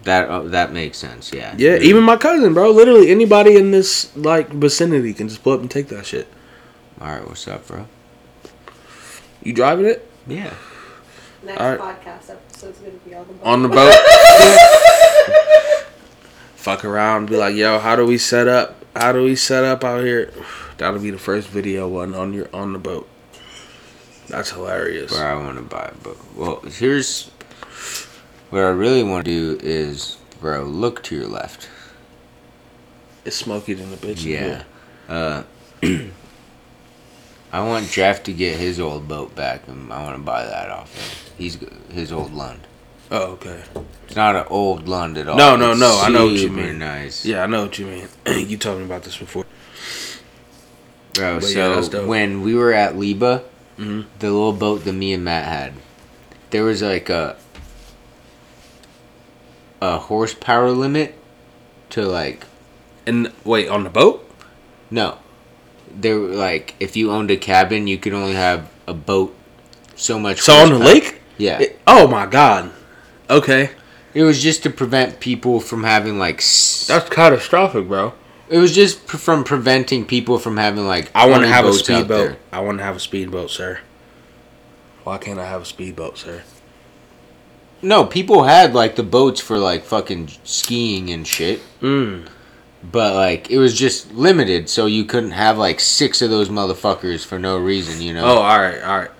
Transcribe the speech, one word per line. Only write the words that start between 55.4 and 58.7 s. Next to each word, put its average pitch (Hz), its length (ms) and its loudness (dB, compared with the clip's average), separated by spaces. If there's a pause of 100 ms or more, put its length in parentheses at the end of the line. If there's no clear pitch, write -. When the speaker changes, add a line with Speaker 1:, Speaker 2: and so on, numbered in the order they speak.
Speaker 1:
had, 69 280 -10 (760)
there 110 160 -2
was, 107 160 -2
like, 98 280 -4
a, 82 280 -6 (2500)